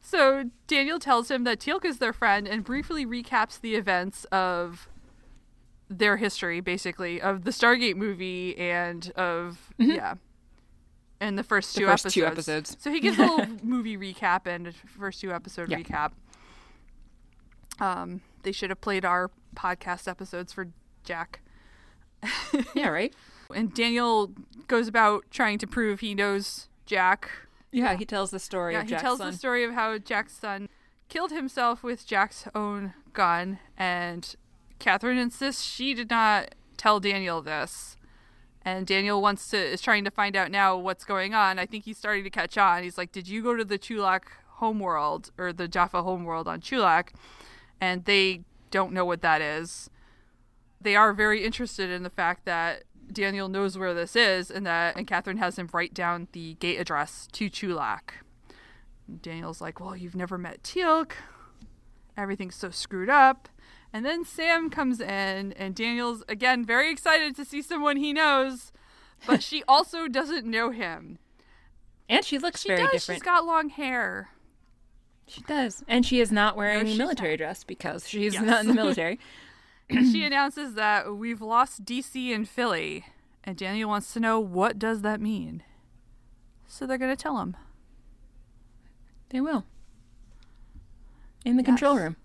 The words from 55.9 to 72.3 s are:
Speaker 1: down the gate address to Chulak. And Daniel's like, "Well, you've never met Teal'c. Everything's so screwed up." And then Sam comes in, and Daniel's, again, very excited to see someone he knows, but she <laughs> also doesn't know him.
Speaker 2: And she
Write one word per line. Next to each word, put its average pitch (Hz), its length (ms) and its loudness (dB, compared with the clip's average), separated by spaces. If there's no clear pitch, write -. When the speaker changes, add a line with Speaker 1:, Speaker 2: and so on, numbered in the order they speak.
Speaker 1:
down 175 360 -2
the 165 240 -12
gate 170 240 -2
address - 540 -4
to 208 160 -4
Chulak. 156 640 -6
And 165 140 -16
Daniel's 165 400 -12
like, 165 180 -12
"Well, 185 160 -12
you've 180 200 -12
never 180 220 -6
met 170 260 -10
Teal'c. 320 480 2
Everything's 196 400 -6
so 190 140 -8
screwed 190 400 -6
up." 269 400 6
And 220 140 -6
then 339 180 -2
Sam 330 460 0
comes 254 320 -2
in, 196 520 -4
and 190 200 -8
Daniel's, 233 560 -2
again, 247 340 2
very 247 280 2
excited 311 440 2
to 285 80 -10
see 277 200 -8
someone 294 340 0
he 285 160 0
knows, 269 580 2
but - 160 4
she - 220 -6
<laughs> - 40 -4
also 330 400 4
doesn't 269 380 -2
know 226 240 0
him. 170 480 -8
Speaker 2:
And 311 160 4
she 294 140 -4